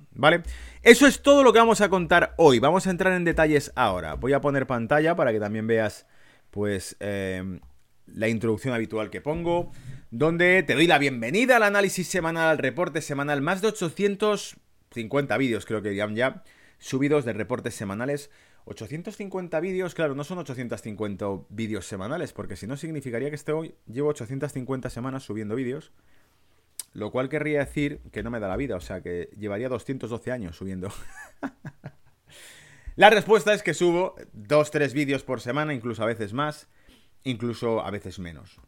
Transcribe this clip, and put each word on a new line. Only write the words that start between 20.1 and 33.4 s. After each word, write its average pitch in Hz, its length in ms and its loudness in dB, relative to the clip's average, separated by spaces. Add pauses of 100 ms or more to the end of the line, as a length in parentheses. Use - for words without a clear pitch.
no 143 100 -6
son 180 140 -8
ochocientos 123 440 -8
cincuenta 104 440 -6 (220)
vídeos 107 380 -6
semanales, 107 460 -6
porque 98 240 -10
si 98 100 -12
no 131 100 -6
significaría 139 520 -6
que 151 80 -8
este 151 160 -6
hoy 160 220 -6 (120)
llevo 139 220 -2
ochocientas 135 440 -6
cincuenta 131 380 -6
semanas 131 320 -8
subiendo 107 320 -6
vídeos, 131 380 -6 (1000)
lo 104 200 -6
cual 131 160 0
querría 151 320 0
decir 143 400 -2 (120)
que 107 100 -6
no 117 80 -8
me 120 100 -6
da 101 80 -2
la 92 80 -2
vida, 123 200 -4
o 85 40 -8
sea, 92 200 -10
que 87 380 -6
llevaría 104 300 -4
doscientos 127 420 -6
doce 120 220 -6
años 98 240 -8
subiendo. 95 360 -8 (480)
<laughs> - 1600 -18
La 196 140 10
respuesta 208 440 4